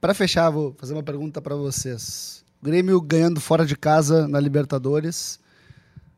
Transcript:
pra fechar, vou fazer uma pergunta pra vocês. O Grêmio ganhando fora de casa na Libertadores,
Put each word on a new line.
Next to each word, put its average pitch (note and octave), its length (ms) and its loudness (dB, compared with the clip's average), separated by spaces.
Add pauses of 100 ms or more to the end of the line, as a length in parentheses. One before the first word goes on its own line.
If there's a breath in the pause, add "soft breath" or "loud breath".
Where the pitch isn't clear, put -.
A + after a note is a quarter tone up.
pra F3 120 2
fechar, E3+ 360 2
vou D3 300 -4
fazer C3 140 -12
uma D3+ 100 -8
pergunta C#3+ 380 -10
pra D3 140 -8
vocês. - 880 -8 (180)
O - 40 -8
Grêmio F#3 340 4
ganhando D#3+ 400 2
fora D#3+ 260 2
de C#3+ 120 -2
casa D#3 500 4
na C#3+ 120 0
Libertadores, C#3+ 1000 -2 (760 soft breath)